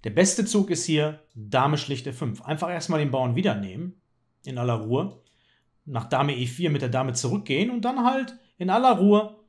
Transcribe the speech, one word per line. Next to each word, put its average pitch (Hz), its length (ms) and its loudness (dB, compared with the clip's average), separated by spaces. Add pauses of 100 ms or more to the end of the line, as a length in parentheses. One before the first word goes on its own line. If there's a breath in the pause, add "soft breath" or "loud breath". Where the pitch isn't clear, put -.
Der 107 60 -4
beste 190 340 2
Zug 202 260 0
ist 156 140 -2
hier 151 380 0 (120)
Dame 127 420 0
schlicht 135 300 -6
F 123 120 -10
fünf. 117 240 -6
Einfach 151 280 -4
erstmal 165 300 -2
den 143 100 0
Bauern 127 260 0
wieder 156 180 2
nehmen, 104 460 -8 (440)
in 131 140 -8
aller 120 160 0
Ruhe. 123 480 -2 (640)
Nach 123 240 -8
Dame 139 280 2
E 123 100 -2
vier 160 240 -2
mit 143 120 0
der 127 80 -2
Dame 131 240 0
zurückgehen 131 560 -2
und 233 140 -4
dann 254 200 0
halt 262 320 0 (220 loud breath)
in 180 120 -2
aller 240 280 6
Ruhe 208 380 4 (120)